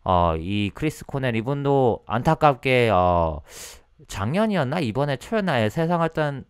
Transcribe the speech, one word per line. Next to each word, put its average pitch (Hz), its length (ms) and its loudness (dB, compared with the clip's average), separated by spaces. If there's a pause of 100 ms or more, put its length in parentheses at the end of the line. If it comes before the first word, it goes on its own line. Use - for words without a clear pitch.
어, 87 320 2
이 98 380 -4
크리스 - 320 -6
코넬 131 300 -4
이분도 135 680 0
안타깝게, 127 840 2
어, 85 500 2 (680)
작년이었나? 165 720 -2
이번에 135 360 -2
초였나? 180 460 -2
예, 107 60 2
세상을 165 420 0
떠-, 147 400 -4